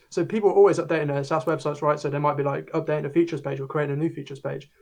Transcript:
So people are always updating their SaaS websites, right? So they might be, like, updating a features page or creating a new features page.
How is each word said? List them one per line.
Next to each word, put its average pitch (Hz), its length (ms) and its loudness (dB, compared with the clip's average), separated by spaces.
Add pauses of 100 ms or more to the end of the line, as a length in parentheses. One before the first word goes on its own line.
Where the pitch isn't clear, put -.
So - 140 -2
people 208 260 2
are 170 40 2
always 196 240 8
updating 156 300 0
their 143 160 0
SaaS 160 220 -2
websites, 151 360 -2
right? 147 180 2
So 147 120 -2
they 143 80 -2
might 147 180 0
be, 143 60 -2
like, 143 280 -4
updating 151 340 -2
a 147 40 -4
features 165 320 0
page 139 180 -6
or 135 80 -8
creating 143 280 -2
a 147 40 -4
new 165 120 0
features - 280 -12
page. - 300 -10 (120)